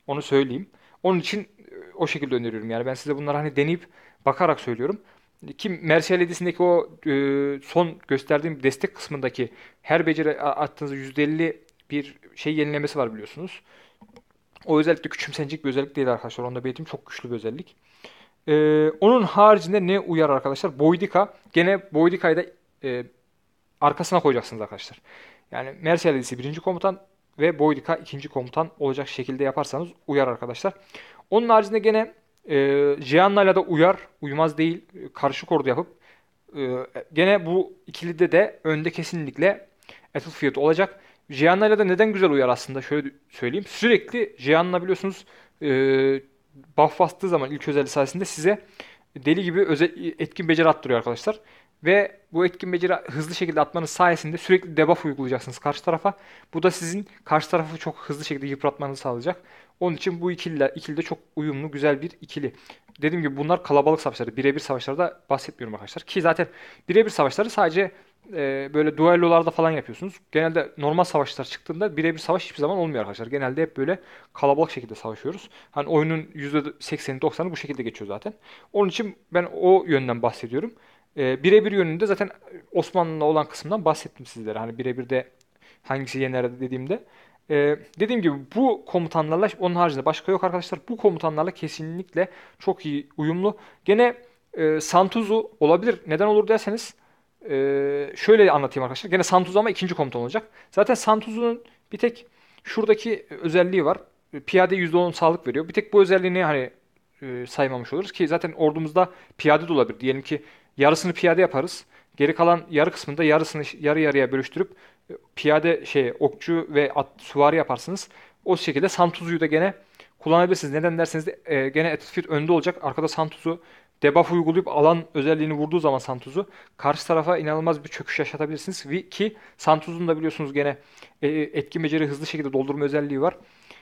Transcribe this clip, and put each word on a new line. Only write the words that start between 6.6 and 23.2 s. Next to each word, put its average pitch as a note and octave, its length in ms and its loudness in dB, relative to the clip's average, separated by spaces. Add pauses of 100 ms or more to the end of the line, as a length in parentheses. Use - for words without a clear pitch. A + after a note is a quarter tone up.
o, F3 260 4 (180)
e, D3 60 0 (500)
son E3+ 360 -2 (100)
gösterdiğim D3 540 -2
destek C3+ 320 -2
kısmındaki C3 580 -6 (300)
her E3 240 0
beceri D#3 340 0
a-, C#3+ 160 -4
attığınızda C#3+ 400 -8
yüzde C3+ 280 -4
elli D#3 360 -2 (300)
bir C#3+ 280 -8 (160)
şey D#3 200 -6
yenilemesi D3 440 -4
var A#2 140 -2
biliyorsunuz. A2 500 -14 (1040)
O D#3 140 2
özellikle D#3 320 0
küçümsenecek D3 540 -8
bir C#3 40 -4
özellik C#3 280 -4
değil B2+ 160 0
arkadaşlar. A#2 320 -8
Onu B2 100 -8
da B2 100 -8
belirteyim. C3 260 -10
Çok - 160 -14
güçlü - 240 -14
bir A#2+ 40 -6
özellik. A2+ 420 -10 (720)
Ee, D3+ 420 4 (100)
onun A#3 220 6
haricinde G3+ 640 4
ne F#3+ 140 0
uyar D#3+ 300 2
arkadaşlar? C3+ 480 -2
Boydica. F3 560 2 (180)
Gene F#3+ 400 2
Boydica'yı E3 440 4
da, F3 80 0 (400)
e, B2 200 -6 (760)